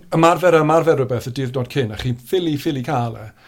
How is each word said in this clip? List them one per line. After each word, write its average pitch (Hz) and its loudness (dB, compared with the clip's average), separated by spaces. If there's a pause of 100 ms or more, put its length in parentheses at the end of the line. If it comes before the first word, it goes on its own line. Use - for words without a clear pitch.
(120)
ymarfer 165 4
a 156 6
ymarfer 156 4
rhywbeth 123 -4
y - -10
diwrnod 127 -6
cyn, 123 -2
a 104 -10
chi'n 123 -4
ffili, 180 -2
ffili 139 -4
cael 120 -4
e. 107 -18 (180)